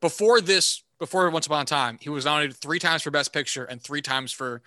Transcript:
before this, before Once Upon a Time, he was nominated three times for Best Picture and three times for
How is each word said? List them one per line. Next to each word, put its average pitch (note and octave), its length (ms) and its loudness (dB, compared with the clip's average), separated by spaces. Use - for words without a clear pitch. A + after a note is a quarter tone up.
before G#3+ 400 4
this, F#3 420 2
before F3+ 320 2
Once D#3+ 160 0
Upon D3 160 0
a C3 40 -4
Time, B2 340 0
he - 80 -12
was C#3+ 160 -4
nominated D3 320 0
three D#3+ 240 -4
times D#3+ 220 0
for D3+ 100 -6
Best C#3+ 200 0
Picture C#3 320 -4
and B2 160 -12
three C#3+ 220 -8
times C3 300 -4
for A#2+ 340 -8